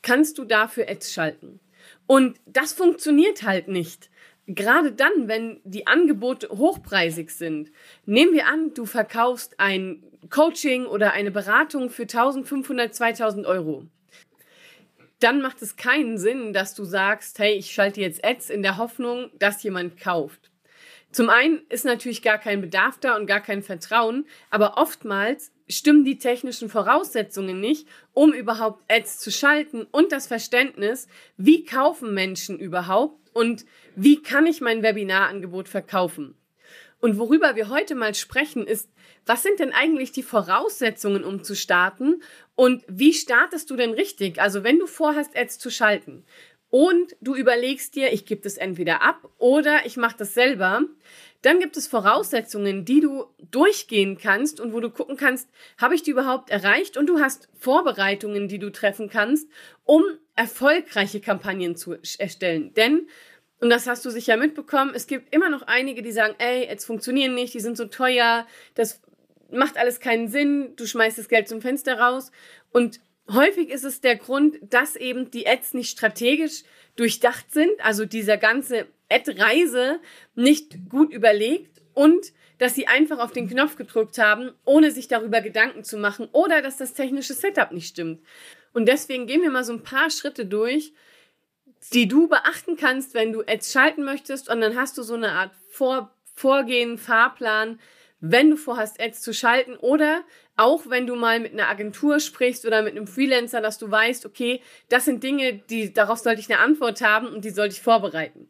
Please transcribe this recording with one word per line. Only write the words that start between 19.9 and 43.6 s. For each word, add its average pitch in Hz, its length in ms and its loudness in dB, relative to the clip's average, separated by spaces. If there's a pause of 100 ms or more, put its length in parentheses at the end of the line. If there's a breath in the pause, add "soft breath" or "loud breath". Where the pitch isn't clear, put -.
kauft." 165 540 -6 (640 soft breath)
Zum 233 160 2
einen 277 400 4
ist 240 160 -6
natürlich 240 360 -4
gar 214 160 2
kein 202 220 -4
Bedarf 190 400 -2
da 247 160 0
und 208 100 -6
gar 202 140 0
kein 202 240 -8
Vertrauen, 226 640 -2 (220 soft breath)
aber 208 280 2
oftmals 226 760 -2 (160)
stimmen 302 340 6
die 262 140 -2
technischen 247 500 -6
Voraussetzungen 202 960 -2
nicht, 269 260 -2 (240 soft breath)
um 294 220 6
überhaupt 226 580 -4
Ads - 280 0
zu 208 120 -8
schalten 294 600 0
und 349 200 4
das 269 160 -6
Verständnis, 240 800 -2 (300 soft breath)
wie 311 260 6
kaufen 262 500 -2
Menschen 190 460 -6
überhaupt 185 760 -2
und 233 300 -2 (320 soft breath)
wie 285 260 6
kann 294 240 2
ich 330 140 2
mein 226 240 -2
Webinarangebot 190 840 -2
verkaufen. 180 640 -4 (640 soft breath)
Und 220 180 2
worüber 254 400 2
wir 214 100 -4
heute 294 280 -4
mal 214 200 -4
sprechen 254 500 -4
ist, 214 240 -6 (360 soft breath)
was 240 180 0
sind 403 160 0
denn 269 140 -2
eigentlich 269 400 0
die 262 100 -8
Voraussetzungen, 214 1000 -2
um 196 180 -10
zu 208 100 -10
starten 196 720 0 (320 loud breath)
und 254 320 4
wie 254 260 4
startest 302 560 0